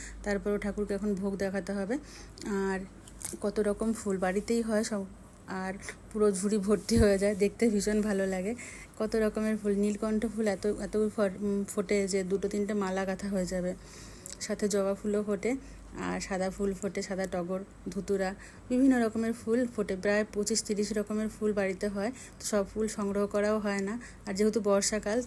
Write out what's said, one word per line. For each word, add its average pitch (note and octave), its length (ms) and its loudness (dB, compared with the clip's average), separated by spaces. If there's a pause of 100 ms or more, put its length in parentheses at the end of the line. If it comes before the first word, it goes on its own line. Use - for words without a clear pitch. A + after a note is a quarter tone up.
(240)
তারপর G3+ 280 0
ও G#3 60 2
ঠাকুরকে G3+ 360 -2
এখন G3+ 200 0
ভোগ G3 220 -2
দেখাতে F#3+ 380 -2
হবে। G3+ 240 -2 (480)
আর G3 340 0 (600)
কত G3+ 180 0
রকম G#3 340 0
ফুল G3 240 -2
বাড়িতেই G3 440 2
হয় A3 220 2
সব, G#3 220 -4 (420)
আর F#3+ 260 -6 (400)
পুরো G#3 180 6
ঝুড়ি G3 260 2
ভর্তি G#3 400 4
হয়ে G#3 200 8
যায়, G3+ 180 2
দেখতে G3+ 340 2
ভীষণ G#3 320 2
ভালো G3 260 2
লাগে। F#3+ 280 -2 (440)
কত A3 160 0
রকমের G#3+ 420 2
ফুল, G3+ 180 0
নীলকণ্ঠ G#3 500 2
ফুল G#3+ 220 0
এত, G3 180 0 (160)
এত G#3+ 340 0
ফর-, G3 240 2
উম, G3+ 240 0
ফোটে G3 440 0
যে F#3+ 160 0
দুটো F#3+ 240 0
তিনটে G#3 260 0
মালা F#3+ 320 0
গাঁথা F#3+ 220 -4
হয়ে G3 180 0
যাবে, F3+ 280 -2 (680)
সাথে G#3 260 0
জবা G3 260 2
ফুলও G#3 300 0
ফোটে, G#3 320 0 (420)
আর F3+ 240 -4
সাদা F#3 280 -2
ফুল G3 240 -2
ফোটে, F#3+ 280 -4
সাদা F#3+ 240 -2
টগর, F#3 340 -2 (300)
ধুতুরা, F#3+ 460 -2 (340)
বিভিন্ন B3+ 360 6
রকমের A3+ 280 0
ফুল A#3 340 0
ফোটে। G#3 280 -2
প্রায় G3+ 380 2
পঁচিশ G#3 300 0
তিরিশ G#3 300 0
রকমের G#3+ 360 0
ফুল G#3+ 240 0
বাড়িতে G3 340 0
হয়, G3+ 240 -2 (280)
তো - 60 -10
সব G3+ 280 2
ফুল G#3+ 140 0
সংগ্রহ G3+ 400 0
করাও G#3 320 2
হয় G3+ 220 0
না, G#3 180 -2 (260)
আর G3+ 80 -4
যেহেতু G#3+ 260 4
বর্ষাকাল, G#3 680 2